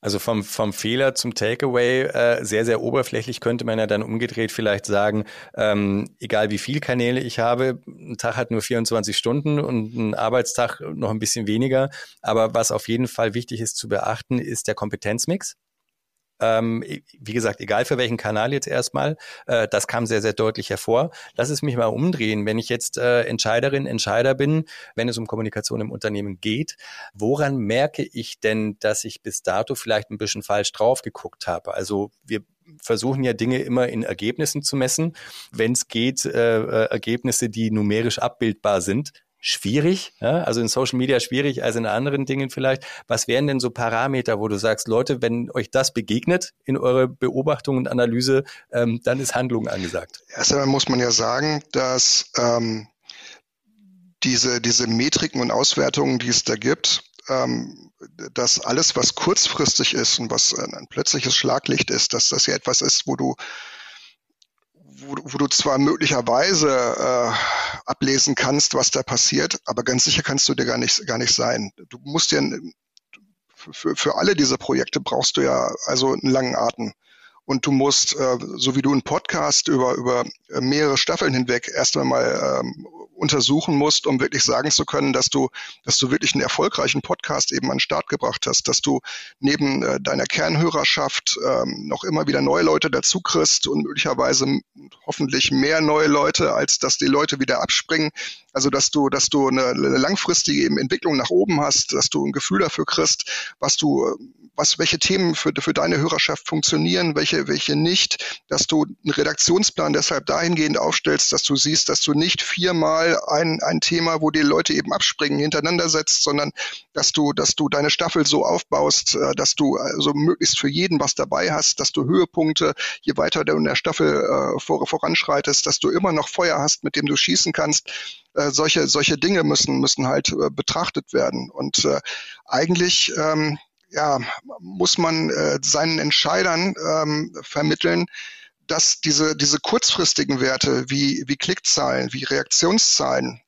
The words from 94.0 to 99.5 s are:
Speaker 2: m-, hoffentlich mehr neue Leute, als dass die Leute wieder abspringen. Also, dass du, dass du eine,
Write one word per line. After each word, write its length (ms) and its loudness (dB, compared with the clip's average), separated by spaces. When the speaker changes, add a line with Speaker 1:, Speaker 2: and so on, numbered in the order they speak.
Speaker 2:
m-, 180 0
hoffentlich 440 0
mehr 300 2
neue 280 4
Leute, 460 2
als 240 0
dass 200 0
die 80 0
Leute 340 2
wieder 220 0
abspringen. 480 0
Also, 180 0
dass 200 0
du, 180 2
dass 220 0
du 180 4
eine, 180 2